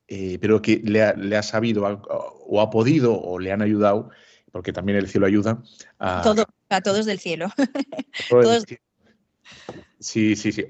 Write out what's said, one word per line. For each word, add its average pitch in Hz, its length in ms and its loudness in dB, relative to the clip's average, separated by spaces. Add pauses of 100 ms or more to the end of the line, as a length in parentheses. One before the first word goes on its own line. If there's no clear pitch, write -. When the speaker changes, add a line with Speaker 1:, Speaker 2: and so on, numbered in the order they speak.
Speaker 1:
eh, 95 320 -8
pero 104 220 2
que 107 240 2
le 107 180 2
ha, 104 120 2
le 101 220 -2
ha 107 60 0
sabido 110 440 -2
al-, 101 240 -6
o - 500 -4
ha 107 80 2
podido 113 500 2
o 90 200 -6
le 92 120 -6
han 104 120 -2
ayudado, 104 480 2 (420)
porque 90 200 -8
también 101 260 -2
el 98 100 -2
cielo 98 180 2
ayuda, 104 360 0 (360)
a 92 240 -4
Speaker 2:
Todo, 214 220 2 (240)
a 190 140 0
todos 208 240 0
del 202 140 -4
cielo. 165 360 -6
<laughs> - 720 -6
Speaker 1:
Todo 123 120 6
del 120 100 8
Speaker 2:
Todos. 233 160 2
Speaker 1:
cielo. - 160 -18 (1160)
Sí, 110 360 0
sí, 104 160 -4
sí. - 180 -6